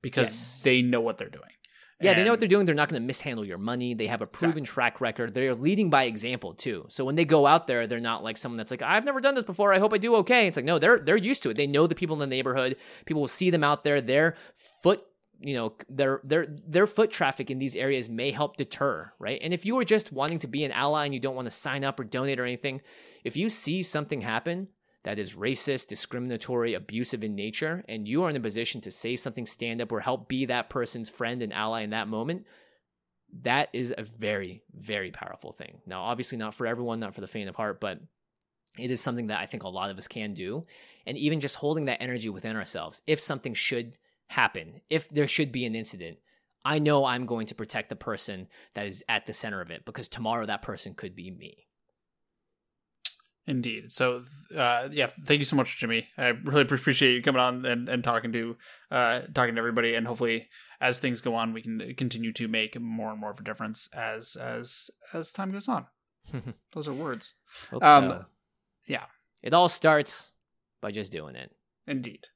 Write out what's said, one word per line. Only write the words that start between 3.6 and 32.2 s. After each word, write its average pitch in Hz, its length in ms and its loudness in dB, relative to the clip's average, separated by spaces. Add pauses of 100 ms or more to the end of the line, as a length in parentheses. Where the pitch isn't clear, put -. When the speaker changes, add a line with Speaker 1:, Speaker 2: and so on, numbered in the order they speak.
Speaker 2:
They 110 140 -2
have 110 140 -2
a 101 60 -4
proven 160 360 -2
Speaker 1:
Exactly. - 100 -12
Speaker 2:
track 120 280 0
record. 117 320 -2
They're 127 220 2
leading 170 340 2
by 139 140 8
example, 110 500 -4
too. 101 360 -6
So 131 160 -2
when 139 100 0
they 170 80 4
go 147 240 8
out 165 180 8
there, 120 220 2
they're 117 120 -2
not 113 240 -2
like 110 120 -4
someone 117 220 -6
that's 110 140 -6
like, 127 100 -6
"I've 196 240 2
never 269 160 -2
done 277 120 4
this 247 120 0
before. 202 280 4
I 185 60 8
hope 214 140 6
I 214 40 4
do 226 200 4
okay." 226 300 6
It's 165 100 0
like, 123 80 -2
no, 165 140 4
they're, 208 200 8
they're 156 160 4
used 220 280 2
to 131 60 0
it. 107 60 -2
They 143 100 2
know 143 220 6
the 165 80 0
people 160 200 -2
in 143 140 -2
the 127 60 -2
neighborhood. 131 400 0 (300)
People 156 160 0
will 135 60 2
see 185 220 2
them 165 140 4
out 147 200 4
there. 143 180 4
Their 143 340 4 (480)
foot, 202 180 6 (380)
you 139 160 -6
know, 113 200 -4 (120)
their, 135 360 2
their, 147 220 2 (220)
their 175 200 6
foot 208 220 4
traffic 135 400 0
in 131 80 -4
these 131 180 -4
areas 127 340 0
may 120 220 -2
help 143 260 -2
deter, 127 600 -2
right? 120 240 -4
And 165 120 -2
if 175 120 -4
you 240 140 2
are 226 60 2
just 214 260 2
wanting 151 280 -2
to 143 80 -8
be 143 180 -2
an 131 80 -4
ally 147 320 2
and 143 80 -2
you 127 80 -4
don't 131 140 -4
wanna 123 160 -6
sign 139 320 -6
up 135 160 -2
or 131 40 -6
donate 131 360 -2
or 123 60 0
anything, 131 360 -4 (420)
if - 140 -4
you 208 120 0
see 185 320 -2
something 151 400 -4
happen 165 460 -4 (360)
that 104 160 -4
is 98 160 -6
racist, 127 520 -2
discriminatory, 120 840 -4
abusive 110 500 -6
in 107 100 -4
nature, 110 540 -4
and 107 180 -8
you 135 180 0
are 170 60 0
in 147 60 -2
a 127 60 -2
position 113 400 -4
to 98 100 -12
say 120 240 -4
something, 120 300 -8
stand 117 340 -6
up, 117 100 -4
or 110 120 -2
help 127 260 -4
be 131 200 -2
that 123 220 -2
person's 120 380 -4
friend 120 340 -4
and 107 120 -6
ally 110 280 -2
in 104 100 -6
that 107 180 -4
moment, 131 340 -4 (1000)